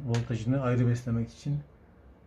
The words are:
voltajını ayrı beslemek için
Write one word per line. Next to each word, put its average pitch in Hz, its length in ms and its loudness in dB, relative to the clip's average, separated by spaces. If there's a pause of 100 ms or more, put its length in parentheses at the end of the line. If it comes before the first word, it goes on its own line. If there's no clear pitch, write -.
voltajını 117 540 0
ayrı 123 260 4
beslemek 117 420 0
için 143 300 -4 (680)